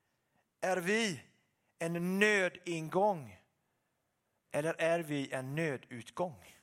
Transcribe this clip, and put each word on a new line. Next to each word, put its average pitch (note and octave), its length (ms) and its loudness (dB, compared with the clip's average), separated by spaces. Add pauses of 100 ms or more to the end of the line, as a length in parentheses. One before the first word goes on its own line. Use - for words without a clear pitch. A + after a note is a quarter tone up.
(600)
Är F#3 160 2
vi F#3 460 0 (560)
en E3+ 400 0
nödingång F3 1200 2 (1080)
eller D#3 240 0
är E3 240 2
vi C#3+ 340 -4
en C3+ 220 -6
nödutgång? C#3+ 1080 -6